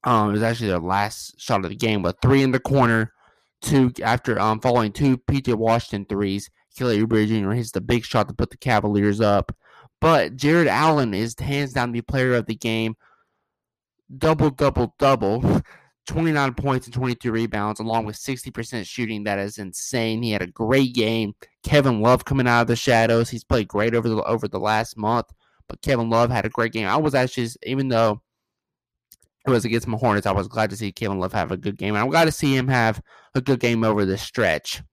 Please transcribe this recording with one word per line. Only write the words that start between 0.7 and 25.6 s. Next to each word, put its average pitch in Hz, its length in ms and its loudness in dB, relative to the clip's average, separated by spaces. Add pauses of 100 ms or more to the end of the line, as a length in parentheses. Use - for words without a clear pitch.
last 98 600 -4
shot 98 240 -2
of 87 60 -6
the 101 60 -12
game, 110 260 0
but 87 180 -4
three 139 220 4
in 131 100 2
the 127 80 0
corner, 117 540 0 (460)
two 131 300 2 (100)
after, 110 380 0
um, 107 220 0
following 120 320 2
two 135 260 2
P 139 220 -2
J 127 140 0
Washington 110 540 0
threes. 101 400 -2 (280)
Kelly 117 260 2
Oubre 110 240 2
Junior 107 240 0
hits 113 220 -4
the 113 80 -4
big 113 240 -2
shot - 240 0
to 117 60 -12
put - 160 -4
the - 60 -20
Cavaliers 104 640 2
up. 101 320 2 (480)
But 131 360 2
Jared 151 320 4
Allen 139 440 4
is 113 240 -2
hands 139 360 -4
down 120 180 -2
the 117 120 -4
player 127 320 0
of 117 120 0
the 113 80 -4
game. 113 400 -2 (1200)
Double, 156 340 2
double, 131 500 0
double. 123 640 2 (200)
<laughs> - 240 -20
Twenty-nine 151 480 0
points 135 320 -2
and 120 80 -20
twenty-two 123 380 -2
rebounds, 107 480 -2
along 113 260 -2
with 104 80 -8
sixty 131 380 -8
percent 113 340 -8
shooting. 107 380 -6
That 101 160 -2
is 101 180 -8
insane. 110 640 -4
He 117 80 -2
had 104 120 -2
a 90 40 -6
great 123 480 0
game. 110 400 0 (300)
Kevin 135 360 2
Love 120 240 4
coming 135 220 0
out 120 160 4
of 113 60 0
the 117 80 2
shadows. 117 520 2
He's 117 140 -10
played 117 240 0
great 113 300 0
over 117 120 0
the, 110 140 0
over 110 240 -2
the 98 140 -6
last 107 360 -2
month. 113 300 -2 (420)